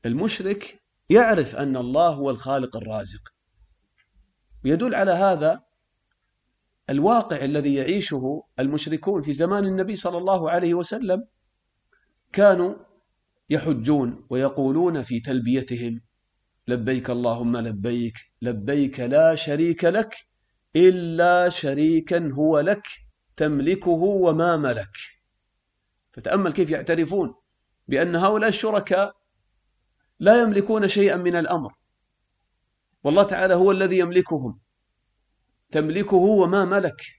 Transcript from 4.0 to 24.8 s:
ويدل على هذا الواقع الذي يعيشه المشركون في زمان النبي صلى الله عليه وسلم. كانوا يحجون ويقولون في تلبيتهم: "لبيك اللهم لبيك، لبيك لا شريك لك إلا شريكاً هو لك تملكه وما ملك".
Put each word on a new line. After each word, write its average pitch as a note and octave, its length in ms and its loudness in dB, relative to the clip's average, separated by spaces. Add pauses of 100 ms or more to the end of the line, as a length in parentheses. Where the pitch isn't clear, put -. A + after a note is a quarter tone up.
ويدل E3+ 300 0
على G3 160 0
هذا E3+ 560 0 (1200)
الواقع E3+ 540 0
الذي C#3+ 300 -2
يعيشه C#3+ 680 -4 (160)
المشركون D3+ 640 -4
في D3 100 -6
زمان F#3 320 -2
النبي F#3+ 320 -4
صلى F3 220 -6
الله F3+ 320 -2
عليه E3+ 240 0
وسلم. F#3 520 -4 (1040)
كانوا F#3+ 420 4 (760)
يحجون C3+ 800 -2
ويقولون C#3 720 0
في A#2 180 -6
تلبيتهم: A#2+ 800 -4 (680)
"لبيك B2 420 -4
اللهم A#2+ 460 -2
لبيك، A#2 580 -6 (280)
لبيك B2+ 580 -2
لا D3+ 340 4
شريك D#3+ 500 -2
لك G#3+ 300 0 (640)
إلا F3 720 4
شريكاً D#3+ 840 0
هو D3+ 280 2
لك G3+ 260 0 (500)
تملكه D#3 540 0
وما E3+ 680 2
ملك". A#2+ 400 -4 (1160)